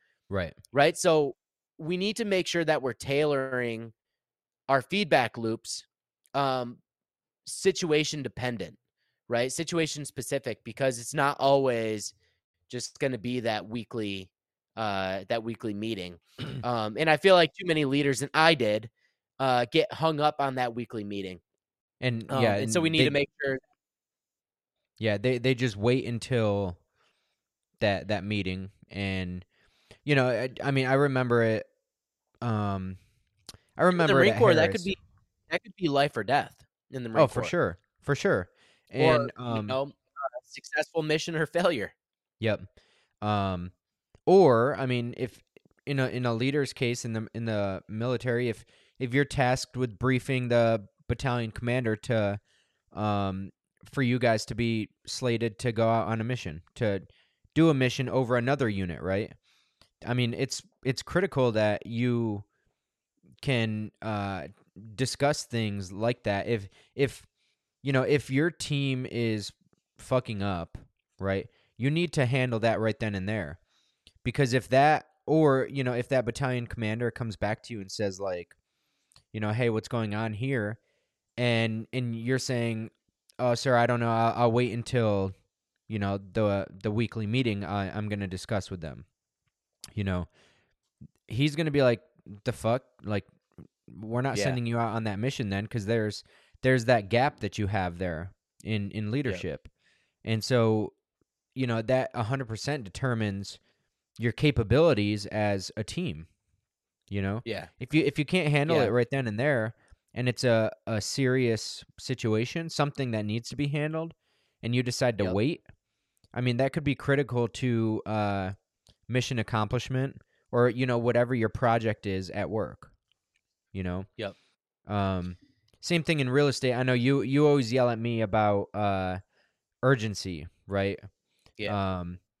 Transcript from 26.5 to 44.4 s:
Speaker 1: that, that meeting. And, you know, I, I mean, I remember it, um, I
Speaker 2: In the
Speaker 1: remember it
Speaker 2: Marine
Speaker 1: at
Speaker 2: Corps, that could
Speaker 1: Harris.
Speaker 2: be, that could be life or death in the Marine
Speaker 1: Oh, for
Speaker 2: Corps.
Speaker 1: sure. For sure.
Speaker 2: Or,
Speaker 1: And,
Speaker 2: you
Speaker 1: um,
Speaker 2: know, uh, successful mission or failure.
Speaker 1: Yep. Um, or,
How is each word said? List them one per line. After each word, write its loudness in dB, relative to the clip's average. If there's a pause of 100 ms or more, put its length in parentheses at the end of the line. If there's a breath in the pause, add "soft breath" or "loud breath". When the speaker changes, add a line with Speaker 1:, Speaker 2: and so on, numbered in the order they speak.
Speaker 1:
that, 0
that -2
meeting. -4 (180)
And, -6 (600 soft breath)
you 2
know, 4
I, -2 (140)
I 0
mean, 2
I 2
remember 4
it, 0 (720)
um, -2 (800)
I 2 (160)
Speaker 2:
In 4
the 6
Speaker 1:
remember 8
it 6
Speaker 2:
Marine 4
Speaker 1:
at -
Speaker 2:
Corps, 8
that 4
could -4
Speaker 1:
Harris. -
Speaker 2:
be, -4 (540)
that -2
could -20
be 0
life 2
or -2
death -2 (260)
in -8
the -8
Marine 6
Speaker 1:
Oh, 6
for -2
Speaker 2:
Corps. -
Speaker 1:
sure. -2 (220)
For 0
sure. 0 (480 soft breath)
Speaker 2:
Or, 6
Speaker 1:
And, -2 (160)
Speaker 2:
you -4
Speaker 1:
um, -8
Speaker 2:
know, -2
uh, -12
successful -4
mission -2
or 0
failure. 0 (460)
Speaker 1:
Yep. 0 (600 soft breath)
Um, -2 (540)
or, 8